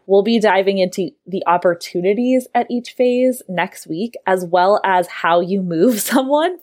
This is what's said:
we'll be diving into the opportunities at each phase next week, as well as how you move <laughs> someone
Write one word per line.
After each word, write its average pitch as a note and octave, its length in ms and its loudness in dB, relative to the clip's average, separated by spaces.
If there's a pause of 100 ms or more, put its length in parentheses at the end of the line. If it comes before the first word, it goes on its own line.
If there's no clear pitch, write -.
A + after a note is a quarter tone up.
we'll G3 160 4
be A3+ 160 2
diving G3 400 2
into F#3 320 -2 (160)
the F3+ 200 -6
opportunities F#3+ 1080 0
at A#3+ 160 0
each A#3+ 200 -6
phase B3 580 0
next F3+ 380 -6
week, D#3+ 280 -6 (120)
as F#3+ 180 0
well F3+ 400 2
as F3+ 240 0
how F3 320 0
you F#3 220 -2
move F#3 380 0
<laughs> - 120 -6
someone D4 500 0